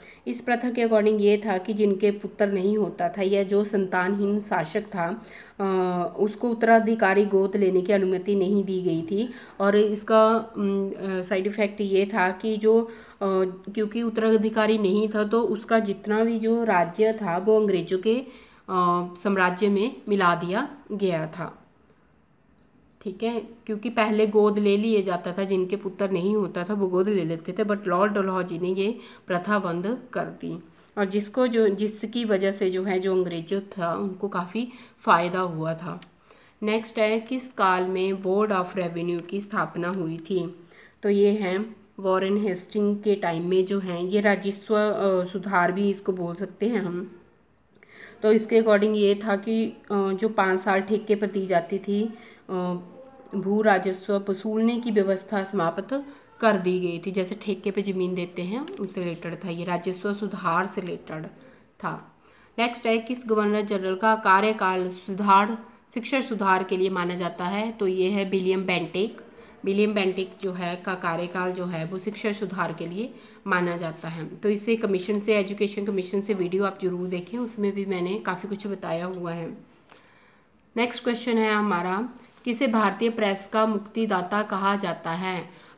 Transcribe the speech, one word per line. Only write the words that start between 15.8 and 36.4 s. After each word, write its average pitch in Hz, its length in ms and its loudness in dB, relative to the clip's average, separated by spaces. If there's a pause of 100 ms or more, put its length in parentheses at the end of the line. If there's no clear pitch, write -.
भी 233 140 2
जो 226 260 2
राज्य 208 500 2
था 202 240 -2
वो 214 220 6
अंग्रेज़ों 185 400 2
के, 220 160 2
अ, 180 1000 -2 (100)
साम्राज्य 190 460 2
में 202 260 2 (140)
मिला 185 260 4
दिया 185 420 -4 (140)
गया 180 360 -2
था, 156 320 -12 (1400)
ठीक 196 200 -6
है। 233 160 -2
क्योंकि 214 500 -8
पहले 220 380 4
गोद 208 320 4
ले 202 180 4
लिए 214 240 2
जाता 180 320 -2
था, 196 100 -2
जिनके 185 320 0
पुत्र 196 340 -4
नहीं 190 260 2
होता 185 280 -2
था 190 100 -4
वो 196 140 0
गोद 185 220 2
ले 196 160 2
लेते 160 260 -6
थे, 214 140 -2
but 208 220 -2
Lord 190 260 2
डलहौजी 185 460 -2
ने 180 140 -2
ये 202 260 -2 (280)
प्रथा 185 320 0
बंद 190 540 -4
कर 170 120 -2
दी, 165 380 -10 (340)
और 208 80 2
जिसको 208 420 0
जो, 226 200 4
जिसकी 214 580 -2
वजह 196 260 2
से 196 180 0
जो 185 140 -2
है 185 160 0
जो 190 160 0
अंग्रेज़ों 175 460 -2
था 170 320 -4
उनको 196 340 -6
काफ़ी 202 440 -6 (260)
फ़ायदा 175 420 2
हुआ 165 340 -2
था। 170 280 -10 (600)